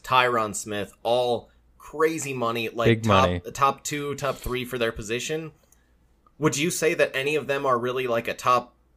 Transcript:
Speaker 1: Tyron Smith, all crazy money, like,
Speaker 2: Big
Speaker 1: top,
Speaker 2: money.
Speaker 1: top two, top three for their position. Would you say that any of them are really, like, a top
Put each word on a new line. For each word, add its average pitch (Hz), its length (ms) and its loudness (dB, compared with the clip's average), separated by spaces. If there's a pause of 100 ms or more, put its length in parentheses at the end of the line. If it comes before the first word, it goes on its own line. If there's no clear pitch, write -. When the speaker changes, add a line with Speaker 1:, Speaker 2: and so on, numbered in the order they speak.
Speaker 1:
Tyron 123 520 2
Smith, 104 380 -6 (100)
all 120 480 0 (260)
crazy 151 560 -2
money, 117 360 -2
like, 117 180 0
Speaker 2:
Big 110 160 4
Speaker 1:
top, 98 260 6
Speaker 2:
money. 90 100 -2 (140)
Speaker 1:
top 135 300 2
two, 143 320 -6
top 135 220 -4
three 123 280 -6
for 123 140 -6
their 113 120 2
position. 127 600 -6 (880)
Would 143 180 2
you 165 140 0
say 170 240 0
that 147 200 2
any 139 200 0
of 139 100 -2
them 139 220 -2
are 123 100 4
really, 123 300 -2
like, 120 200 0
a 98 60 -2
top 123 400 0 (220)